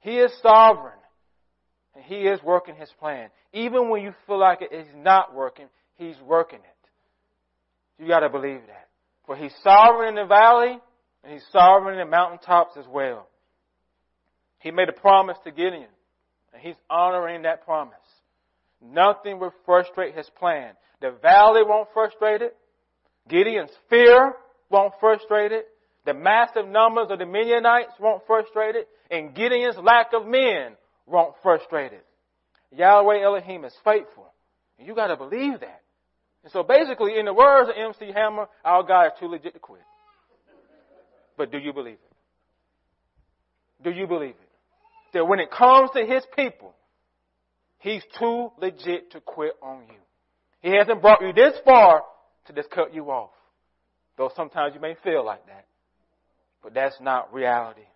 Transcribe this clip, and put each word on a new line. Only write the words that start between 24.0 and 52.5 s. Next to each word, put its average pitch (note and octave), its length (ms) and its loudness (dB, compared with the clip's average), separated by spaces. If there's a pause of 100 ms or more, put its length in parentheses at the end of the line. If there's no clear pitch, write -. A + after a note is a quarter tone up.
won't G3 300 0
frustrate G#3+ 540 -2
it. A3 160 -10 (360)
The C#3+ 100 -6
massive G#3 520 -2
numbers A3 440 0
of F#3+ 100 -8
the F#3 60 -10
Midianites A#3 720 -2
won't G#3 260 -4
frustrate A3 480 -4
it. A#3 140 -10 (240)
And D#3 200 -10
Gideon's A#3+ 440 -4
lack A#3 360 0
of A3 140 -6
men G#3+ 460 -4 (340)
won't E3 340 -2
frustrate D#3 520 -4
it. F#2+ 120 -20 (680)
Yahweh G3+ 500 2
Elohim F#3 420 -6
is B2 100 -18 (100)
faithful. G#3 480 -4 (460)
And C3 100 -20
you A3 80 -14
gotta G3 200 -6
believe G#3+ 440 -10
that. - 220 -20 (600)
And D#3 60 -20
so F3 140 -8
basically, B3 560 0
in G#3 60 -8
the G3+ 60 -8
words C4 360 4
of G#3+ 80 -8
M A3 240 -12
C G#3 120 -18
Hammer, G#3+ 360 -6 (160)
our F3+ 180 0
God F3 240 2
is D#3 140 -4
too F3+ 60 -12
legit E3+ 280 -14
to - 60 -20
quit. - 220 -20 (1500)
But C3 160 -10
do D3 60 -14
you C#3+ 140 -14
believe B2 220 -16
it? - 1900 -20
Do E3+ 60 -8
you F3+ 180 -12
believe D#3 220 -8
it? - 180 -20 (640)
That E3+ 120 -4
when G3 140 -2
it D#3+ 140 -8
comes B3+ 420 4
to A#3+ 100 -4
his B3+ 200 -4 (100)
people, B3+ 400 -8 (1040)
he's G3+ 240 -10 (160)
too A#3 400 -6
legit F3+ 540 -10
to D3+ 80 -20
quit D#3 320 -10 (100)
on C3 260 -20
you. A2 120 -20 (600)
He F#3 140 0
hasn't G#3 240 0
brought G#3 220 6
you F#3 100 -8
this C4 220 4 (100)
far G3+ 380 6 (440)
to D#3 60 -20